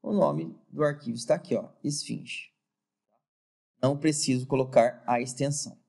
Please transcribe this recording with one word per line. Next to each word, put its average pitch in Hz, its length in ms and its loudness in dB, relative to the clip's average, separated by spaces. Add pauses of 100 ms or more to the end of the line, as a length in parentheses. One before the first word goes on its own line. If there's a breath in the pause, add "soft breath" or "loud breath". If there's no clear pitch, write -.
o 220 100 -4
nome 165 420 0 (140)
do 151 140 -2
arquivo 143 340 -4
está - 160 -2
aqui, 165 220 -4
ó, 104 180 -6 (100)
Esfinge. - 680 -8 (1300)
Não 143 160 4
preciso 147 480 2
colocar 131 600 2
a 123 120 2
extensão. 139 680 -4